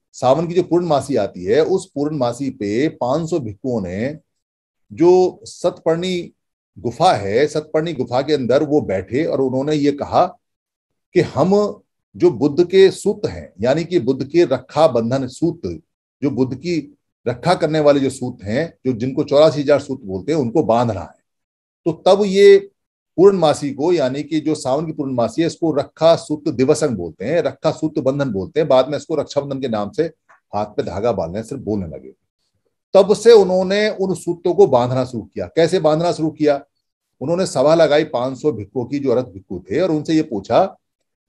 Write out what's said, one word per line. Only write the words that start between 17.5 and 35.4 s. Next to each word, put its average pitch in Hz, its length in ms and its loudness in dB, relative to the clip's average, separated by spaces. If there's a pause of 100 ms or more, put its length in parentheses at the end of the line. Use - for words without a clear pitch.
करने 156 260 -2
वाले 147 200 4
जो 131 100 -2
सूत 127 320 -10
हैं, 123 440 -6
जो 131 60 0
जिनको 127 320 -4
चौरासी 151 360 4
हजार 139 200 2
सूत 131 220 -10
बोलते 98 300 -6
हैं, 165 60 0
उनको 127 240 0
बांधना 113 380 0
है। - 220 -18 (640)
तो 165 60 -2 (140)
तब 196 200 4
ये 196 440 6 (480)
पूर्णमासी 160 520 4
को 151 220 -2
यानी 139 300 -2
कि 151 180 -4
जो 151 140 -2
सावन 147 320 -4
की 156 60 -8
पूर्णमासी 131 500 -2
है 170 40 0
इसको 160 260 -4
रक्षा 160 440 2
सूत 151 320 -6
दिवसंग 131 480 0
बोलते 87 280 -10
हैं, 156 180 -2
रक्षा 143 280 -4
सूत 156 280 -6
बंधन 135 320 -2
बोलते 95 300 -6
हैं। 160 80 -2
बाद 131 200 4
में 147 80 -6
इसको - 180 -8
रक्षाबंधन 139 460 -6
के 127 80 -6
नाम 104 220 -4
से 147 120 -2 (500)
हाथ 104 140 -4
पे - 160 -6
धागा 101 300 -2
बांधने 92 300 -6
सिर्फ - 200 -12
बोलने 101 240 -4
लगे। 67 260 -16 (840)
तब 196 200 6
से 226 180 6
उन्होंने 190 580 4
उन 190 240 -4
सूतों 175 400 -4
को 190 120 6
बांधना 127 380 2
शुरू 120 200 -10
किया। 95 220 -10